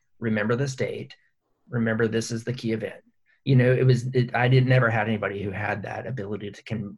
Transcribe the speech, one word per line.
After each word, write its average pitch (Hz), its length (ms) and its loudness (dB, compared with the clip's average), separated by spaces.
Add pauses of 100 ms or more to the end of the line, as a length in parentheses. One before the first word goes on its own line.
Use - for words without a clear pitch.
(200)
"Remember 110 360 0
this 135 200 -2
date, 113 400 -6 (540)
remember 113 380 0
this 113 240 -2
is 113 120 -6
the 123 100 -4
key 113 180 -4
event." 107 300 -6 (440)
You 135 120 6
know, 123 160 6
it 127 120 2
was, 123 280 4
it, 123 200 0
I 123 140 2
did, 127 180 6
never 123 240 4
had 110 200 0
anybody 101 340 -2
who 98 80 -4
had 101 320 -4
that 101 240 -10
ability 101 440 -8
to - 120 -20
con-, 101 340 -8